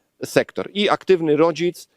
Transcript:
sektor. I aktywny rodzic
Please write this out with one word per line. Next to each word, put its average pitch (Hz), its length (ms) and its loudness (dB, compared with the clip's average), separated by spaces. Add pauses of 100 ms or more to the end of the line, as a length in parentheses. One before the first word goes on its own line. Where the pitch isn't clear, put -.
(260)
sektor. - 480 -2
I 202 160 0
aktywny 160 480 0
rodzic 165 600 -2